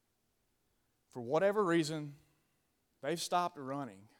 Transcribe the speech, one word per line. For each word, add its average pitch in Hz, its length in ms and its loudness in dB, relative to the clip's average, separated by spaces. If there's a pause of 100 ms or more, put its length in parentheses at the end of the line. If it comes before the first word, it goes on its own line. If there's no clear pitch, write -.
(1080)
For 127 120 -12
whatever 190 420 2
reason, 156 520 2 (880)
they've 165 180 -2
stopped 175 380 0
running. 127 480 -8 (120)